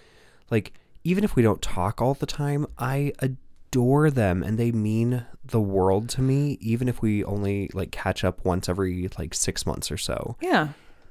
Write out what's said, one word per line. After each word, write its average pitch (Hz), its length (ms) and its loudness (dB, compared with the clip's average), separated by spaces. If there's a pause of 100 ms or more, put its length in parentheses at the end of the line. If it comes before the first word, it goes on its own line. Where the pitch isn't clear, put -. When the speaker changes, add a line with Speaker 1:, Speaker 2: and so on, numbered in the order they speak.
(500)
Speaker 1:
like, 110 240 0 (300)
even 185 180 2
if 208 140 2
we 123 60 6
don't 107 200 4
talk 95 400 0
all 131 120 2
the - 120 -6
time, 143 400 -2 (120)
I 139 420 -2
adore 131 880 2
them 98 320 2
and 110 160 -2
they 117 140 2
mean 113 520 0 (200)
the 120 160 0
world 98 500 2
to - 100 -2
me, 139 400 2
even 117 280 0
if 120 120 -2
we 104 220 2
only, 101 520 -2
like, 92 180 -6
catch - 320 -4
up 92 200 -2
once 85 240 0
every, 90 480 -2
like, 85 160 -8
six - 320 -4
months - 280 -4
or - 40 -6
so. - 440 -6
Speaker 2:
Yeah. 233 300 0 (400)